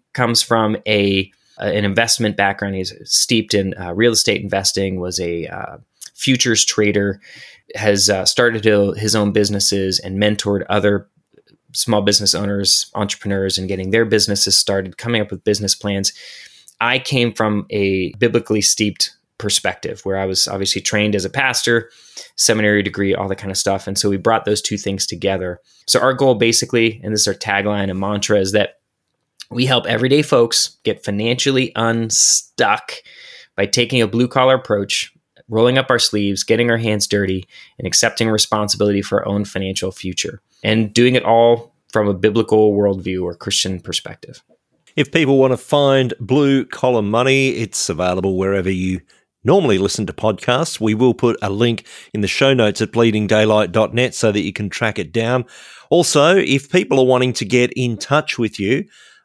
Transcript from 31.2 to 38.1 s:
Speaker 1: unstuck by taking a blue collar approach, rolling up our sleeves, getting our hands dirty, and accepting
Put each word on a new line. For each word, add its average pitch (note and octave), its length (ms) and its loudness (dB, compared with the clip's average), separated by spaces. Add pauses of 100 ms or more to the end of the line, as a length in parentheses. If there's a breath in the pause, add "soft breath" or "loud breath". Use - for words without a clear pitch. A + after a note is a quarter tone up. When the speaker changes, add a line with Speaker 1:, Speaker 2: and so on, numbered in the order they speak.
Speaker 1:
unstuck A2+ 1200 0 (640 loud breath)
by G2+ 100 0
taking A#2+ 360 2
a A2 60 2
blue A#2+ 200 0
collar C3 280 4
approach, G#2 580 -4 (340)
rolling A#2 300 2
up C3 140 0
our A#2+ 80 2
sleeves, G2+ 440 -2
getting A#2+ 280 2
our A#2 60 2
hands G#2+ 300 -2
dirty, F#2+ 400 -2 (300 loud breath)
and F#2+ 100 -8
accepting A2 420 0